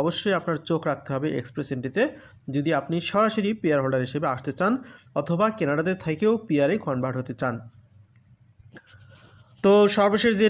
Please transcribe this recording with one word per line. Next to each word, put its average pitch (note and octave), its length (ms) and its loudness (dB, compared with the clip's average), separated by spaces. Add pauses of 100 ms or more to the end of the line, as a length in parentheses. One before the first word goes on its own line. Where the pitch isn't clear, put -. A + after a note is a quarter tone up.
অবশ্যই F3 380 0
আপনার D#3+ 180 -2 (120)
চোখ D#3+ 120 0 (100)
রাখতে - 240 -8
হবে C3+ 120 -2 (120)
এক্সপ্রেস - 360 -8
এন্ট্রিতে C3 280 -2 (520)
যদি D3 140 0 (100)
আপনি E3 160 -4 (160)
সরাসরি G#3+ 380 2 (120)
পিআর D3+ 220 2
হোল্ডার C3 240 0
হিসেবে D3+ 280 -4
আসতে C#3 240 -8
চান G3 140 2 (480)
অথবা E3+ 240 0 (120)
কানাডাতে D#3+ 360 0 (120)
থেকেও E3 280 0 (140)
পিআরে C#3+ 280 2 (100)
কনভার্ট B2+ 340 -2
হতে B2+ 220 -8
চান। B2 140 -2 (2000)
তো G3 80 6 (260)
সর্বশেষ G#3 440 4
যে A3 80 6